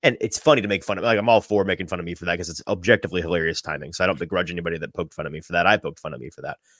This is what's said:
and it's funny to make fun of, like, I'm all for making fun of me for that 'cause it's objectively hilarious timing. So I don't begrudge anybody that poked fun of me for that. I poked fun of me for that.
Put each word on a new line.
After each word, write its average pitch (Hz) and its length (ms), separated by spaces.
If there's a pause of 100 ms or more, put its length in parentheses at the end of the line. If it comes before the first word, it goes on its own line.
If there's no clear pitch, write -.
and 123 180
it's - 180
funny 143 220
to 101 80
make 101 160
fun 98 140
of, 85 60
like, 113 140
I'm 107 100
all 113 120
for 104 240
making 92 220
fun 90 140
of 85 40
me 85 100
for 87 100
that 87 120
'cause 85 140
it's 80 160
objectively 92 560
hilarious 82 400
timing. 73 300
So 92 100
I 92 60
don't 85 100
begrudge 87 320
anybody 85 280
that 78 140
poked 82 220
fun 78 120
of 73 60
me 78 80
for 85 120
that. 85 140
I 104 100
poked - 240
fun 78 120
of 64 80
me 60 80
for - 140
that. 71 160 (220)